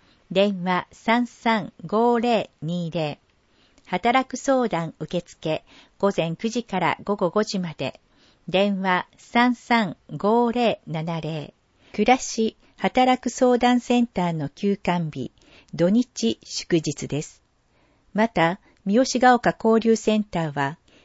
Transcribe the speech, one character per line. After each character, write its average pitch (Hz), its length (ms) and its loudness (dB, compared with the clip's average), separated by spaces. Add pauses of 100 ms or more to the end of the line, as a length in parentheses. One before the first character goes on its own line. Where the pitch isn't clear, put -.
(300)
電 190 320 0
話、 180 300 -2
三 240 340 0
三 226 460 -4 (120)
五 233 360 2
零 226 280 0 (120)
二 170 320 -6
零。 156 260 -4 (680)
働 240 420 0
く - 80 -12
相 254 320 0
談 165 320 -4
受 170 200 -4
付。 - 440 -6 (340)
午 196 180 0
前 165 200 -2
九 - 120 -4
時 226 140 -4
か - 160 -6
ら 165 240 0
午 202 140 -4
後 185 140 -2
五 208 120 0
時 208 160 -4
ま 175 140 -6
で。 - 280 -10 (480)
電 190 320 0
話、 185 280 0 (100)
三 240 380 2
三 226 400 -2 (200)
五 233 360 2
零 233 340 0
七 160 340 -6
零。 156 340 -8 (380)
暮 208 120 0
ら 247 140 4
し - 380 -4 (200)
働 254 440 2
く 240 100 -6
相 247 280 2
談 247 220 4
セ 240 200 2
ン 240 60 2
タ 180 200 -4
ー 170 60 -2
の 156 160 -4
休 202 280 -2
館 175 360 -2
日、 131 200 -8 (420)
土 165 160 2
日 226 540 0
祝 - 320 -4
日 151 320 -4
で 143 140 -4
す。 - 200 -16 (680)
ま 214 160 0
た、 170 320 0 (240)
三 196 100 0
好 254 240 2
が 254 160 6
丘 185 240 0
交 226 220 4
流 226 160 2
セ 214 220 0
ン 214 40 0
タ 165 300 -4
ー 139 40 -8
は、 143 220 -4 (260)